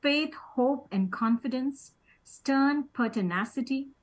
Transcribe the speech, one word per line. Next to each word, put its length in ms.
faith, 320
hope 380
and 180
confidence, 800
stern 680
pertinacity 960